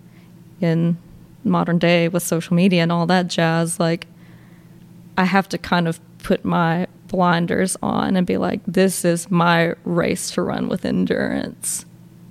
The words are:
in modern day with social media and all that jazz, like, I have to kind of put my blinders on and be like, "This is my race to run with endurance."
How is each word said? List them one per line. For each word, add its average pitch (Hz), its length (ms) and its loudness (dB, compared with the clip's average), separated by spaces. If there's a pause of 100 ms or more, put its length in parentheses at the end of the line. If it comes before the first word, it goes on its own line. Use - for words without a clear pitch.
(600)
in 170 360 0 (480)
modern 170 340 0
day 170 300 4
with 170 160 -2
social 170 320 -2
media 175 260 4
and 165 80 0
all 170 160 0
that 180 220 2
jazz, 165 500 0
like, 170 300 -2 (1080)
I 185 80 2
have 185 260 2
to 175 80 -6
kind 175 280 0
of 165 140 -4 (180)
put - 260 -2
my 175 440 0 (200)
blinders 180 720 2
on - 340 0
and 180 100 2
be 190 120 0
like, 190 280 -2
"This 185 380 0
is 170 260 -2
my 170 440 2 (100)
race 175 460 -2
to 180 120 -4
run - 260 -4
with - 160 -4
endurance." - 1000 -4 (460)